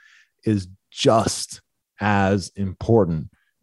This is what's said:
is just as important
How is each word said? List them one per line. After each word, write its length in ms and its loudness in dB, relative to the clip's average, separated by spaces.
is 220 -2
just 720 0
as 560 0
important 720 0